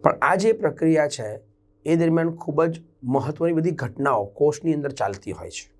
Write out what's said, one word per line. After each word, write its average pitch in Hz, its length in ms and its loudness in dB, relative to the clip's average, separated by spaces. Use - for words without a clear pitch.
પણ - 200 4
આ 160 140 4
જે 214 160 4
પ્રક્રિયા 160 460 2
છે 117 200 -8
એ 160 100 2
દરમિયાન 165 400 2
ખૂબ 147 280 -4
જ 165 180 -4
મહત્વની 147 540 0
બધી 165 240 0
ઘટનાઓ 120 440 0
કોષની 151 340 2
અંદર 139 180 -4
ચાલતી 98 460 -6
હોય 90 120 -14
છે. - 140 -14